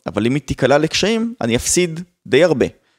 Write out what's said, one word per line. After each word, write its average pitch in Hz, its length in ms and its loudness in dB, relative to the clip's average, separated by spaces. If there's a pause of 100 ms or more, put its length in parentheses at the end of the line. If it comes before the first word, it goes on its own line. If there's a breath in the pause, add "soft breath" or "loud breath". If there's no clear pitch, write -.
אבל 104 200 -4
אם 123 80 0
היא 147 80 -2
תיקלע 135 360 0
לקשיים, 220 640 -2
אני - 140 -2
אפסיד 170 440 -2 (280)
די 127 160 4
הרבה. 143 220 2 (340 soft breath)